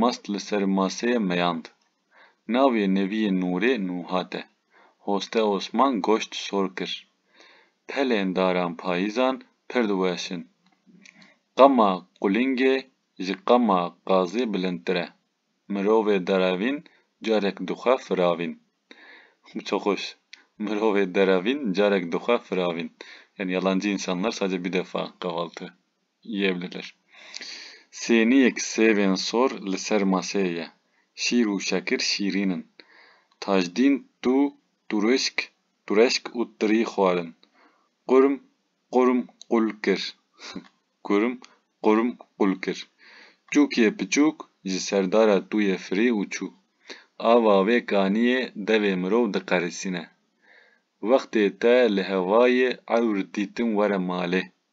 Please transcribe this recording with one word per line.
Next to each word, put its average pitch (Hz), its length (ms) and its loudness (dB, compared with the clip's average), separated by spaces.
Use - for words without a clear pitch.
mast 117 320 -2
li 98 160 -4
ser 104 140 0
maseyê 117 400 0
meyand. 87 340 -2
Navê 123 300 2
neviyê 101 340 0
Nûrê 90 340 0
Nûhat 90 520 -6
e. - 20 -14
Hoste 101 360 -2
Osman 110 520 0
goşt 107 280 0
sor 98 320 -4
kir. 87 160 -6
Pelên 107 480 0
daran 90 400 0
payîzan 107 600 -2
pir 123 220 0
diweşin. 92 520 -2
Qema 123 340 8
qulingê 131 520 2
ji 95 100 -4
qema 117 320 4
qazê 95 440 0
bilindtir 92 520 -4
e. - 20 -16
Mirovê 101 540 2
deravîn 95 500 0
carek 101 340 0
dixwe 120 280 0
firavîn. 85 560 -2
Bu 107 100 -10
çok 101 220 -4
hoş. - 300 -4
Mirovê 101 540 0
deravîn 98 580 0
carek 95 400 0
dixwe 117 260 -2
firavîn. 87 540 -4
Yani 95 140 -4
yalancı 95 360 0
insanlar 95 420 -4
sadece 92 340 -4
bir 90 80 -6
defa 90 480 -6
kahvaltı 87 540 -8
yiyebilirler. 92 680 -6
Seniyek 117 680 4
seven 104 540 2
sor 120 360 0
li 95 280 -6
ser 104 240 -2
maseye. 90 680 -2
Şir 120 320 0
û 98 140 -2
şekir 98 380 -4
şirinin. 95 680 -2
Tajdin 101 680 0
tu 139 320 2
turişk, 110 640 -2
turişk 117 380 2
û - 20 -2
tirî 110 240 2
xwarin. 90 520 0
Qurm, 135 260 6
qurm, 127 280 4
qul 113 160 2
kir. 95 320 -2
<laughs> - 520 -20
Qurm, 107 280 0
qurm, 113 260 4
qul 95 220 0
kir. 90 180 -6
Çûkê 123 460 2
piçûk 143 380 0
ji 92 160 -4
serdara 101 680 2
tu 107 120 -2
ye 95 160 0
firî 101 320 0
û - 20 -2
çû. 95 120 -8
Ava 110 380 6
vê 120 120 4
kaniyê 110 500 2
devê 104 340 2
mirov 110 320 0
diqerisîne. 90 720 -4
Wextê 104 560 2
te 120 180 4
li 98 140 -2
hevayê 120 600 2
ewr 113 180 0
dîtin 110 420 -4
were 101 220 0
malê. 90 320 -2